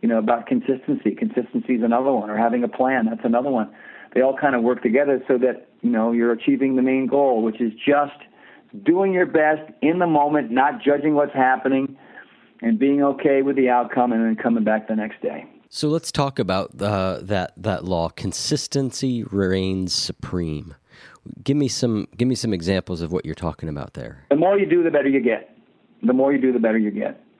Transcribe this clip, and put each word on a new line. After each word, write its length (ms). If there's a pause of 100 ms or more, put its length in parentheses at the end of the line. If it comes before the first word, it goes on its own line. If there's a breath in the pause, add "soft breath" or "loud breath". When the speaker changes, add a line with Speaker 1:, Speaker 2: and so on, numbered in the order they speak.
Speaker 1:
you 60
know, 100
about 280
consistency. 680
Consistency 600
is 60
another 300
one, 160
or 80
having 260
a 60
plan, 380
that's 180
another 240
one. 260 (400 loud breath)
They 60
all 160
kind 180
of 80
work 200
together 440
so 120
that, 280 (140)
you 80
know, 240
you're 180
achieving 460
the 60
main 240
goal, 360
which 160
is 140
just 400 (720 loud breath)
doing 300
your 100
best 380 (180)
in 200
the 60
moment, 440
not 340
judging 300
what's 180
happening, 640 (640 loud breath)
and 180
being 240
okay 380
with 160
the 140
outcome, 420
and 100
then 140
coming 260
back 260
the 60
next 280
day. 240 (240)
Speaker 2:
So 180
let's 240
talk 260
about, 440
uh, 400
that, 340
that 280
law, 260
consistency 1120
reigns 680
supreme. 800 (680 loud breath)
Give 140
me 120
some, 400 (100)
give 100
me 60
some 180
examples 480
of 100
what 140
you're 100
talking 360
about 240
there. 340
Speaker 1:
The 80
more 220
you 80
do, 160
the 80
better 180
you 120
get. 360 (460)
The 100
more 180
you 80
do, 140
the 60
better 180
you 140
get. 340 (160)